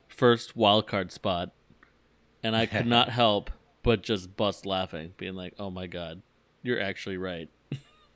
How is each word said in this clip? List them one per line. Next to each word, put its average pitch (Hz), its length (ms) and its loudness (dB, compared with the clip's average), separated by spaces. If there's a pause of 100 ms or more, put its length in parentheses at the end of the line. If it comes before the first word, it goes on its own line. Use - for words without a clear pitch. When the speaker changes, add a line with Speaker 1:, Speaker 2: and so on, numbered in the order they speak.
Speaker 1:
first - 480 4
wild 107 300 6
card 95 260 -4
spot." 92 380 -4 (920)
And 110 140 0
I 113 100 2
could 107 200 -2
Speaker 2:
<laughs> - 20 -2
Speaker 1:
not 120 220 4
help 113 400 2 (340)
but 113 180 4
just 95 360 -4
bust 101 280 -2
laughing, 92 520 -4
being 95 160 -10
like, 90 240 -12
"Oh 98 120 -8
my 92 160 -10
God, 87 360 -12 (400)
you're 123 180 -2
actually 98 380 -6
right." 87 320 -8 (200)
<laughs> 139 80 -8 (380)